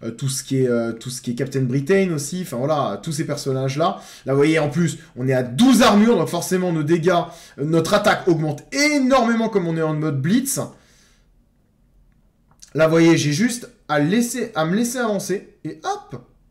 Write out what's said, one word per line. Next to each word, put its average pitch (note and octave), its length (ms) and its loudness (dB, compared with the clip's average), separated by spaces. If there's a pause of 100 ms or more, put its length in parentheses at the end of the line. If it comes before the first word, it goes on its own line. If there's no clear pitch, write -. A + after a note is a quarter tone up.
euh, A#2 80 -10
tout - 180 -8
ce - 140 -6
qui C3 200 -2
est, B2+ 60 2
euh, A#2 240 0
tout - 160 -12
ce - 140 -12
qui - 80 -8
est A#2 60 -4
Captain C3+ 260 -4
Britain C#3+ 500 0
aussi, D#3+ 300 -6
enfin E3+ 140 -10
voilà, C#3 440 -2
tous E3 120 -8
ces C#3+ 140 -4
personnages-là. C#3 760 -4 (260)
Là, C3 60 -2
vous C#3 60 2
voyez, D#3 200 4
en D3+ 120 0
plus, E3 280 -2 (160)
on B2+ 140 -4
est C3+ 40 2
à B2+ 120 0
douze G#3+ 380 4
armures, A3 360 6
donc D#3+ 100 -2
forcément, F3+ 440 -2
nos D#3 100 -2
dégâts, E3 320 2 (440)
euh, C3+ 60 -4
notre D#3+ 300 0
attaque G3+ 320 2
augmente D#3 380 0 (100)
énormément B3+ 760 2
comme G3 200 0
on E3 80 -2
est D#3+ 60 -2
en D#3 120 -2
mode D3+ 260 -2
blitz. G#3 400 0 (2000)
Là, D#3+ 140 2
vous D#3+ 60 2
voyez, E3 240 6
j'ai C#3+ 160 0
juste A3+ 360 -2 (200)
à D3+ 100 0
laisser, A#3 560 0
à D#3+ 100 0
me F3 120 -2
laisser A#3+ 220 -2
avancer, G#3 640 -4
et D#3 180 -12
hop, G4 400 -8 (280)